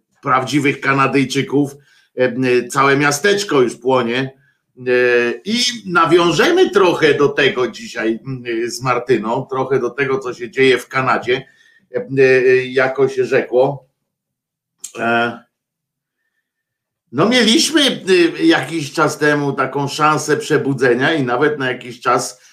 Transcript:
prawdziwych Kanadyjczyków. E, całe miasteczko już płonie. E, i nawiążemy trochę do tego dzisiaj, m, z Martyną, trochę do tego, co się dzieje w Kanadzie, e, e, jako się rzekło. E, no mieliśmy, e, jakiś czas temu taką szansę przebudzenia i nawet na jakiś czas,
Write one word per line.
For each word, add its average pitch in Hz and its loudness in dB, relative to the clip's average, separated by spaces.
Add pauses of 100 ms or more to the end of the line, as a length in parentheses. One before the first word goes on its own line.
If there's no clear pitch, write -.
(220)
prawdziwych 135 0
Kanadyjczyków. 135 0 (400)
E, 123 0
całe 139 2
miasteczko 147 0
już 117 0
płonie. 127 -2 (380)
E, 127 -4 (540)
i 233 -2 (220)
nawiążemy 175 2
trochę 170 2
do 143 2
tego 131 0
dzisiaj, 113 -6
m, 127 -10 (240)
z 117 -12
Martyną, 120 -2
trochę 131 -2
do 120 -2
tego, 131 -2
co 123 -8
się 120 -14
dzieje 131 4
w - -12
Kanadzie, 127 -2 (480)
e, 101 -6 (140)
e, 131 4
jako 131 0
się 127 -2
rzekło. 135 0 (1120)
E, 117 -2 (1700)
no 156 0
mieliśmy, 254 2
e, 175 0
jakiś 156 0
czas 151 -2
temu 147 0
taką 139 -4
szansę 151 0
przebudzenia 135 0
i 147 -2
nawet 131 -2
na 127 -2
jakiś 123 -14
czas, 127 -4 (120)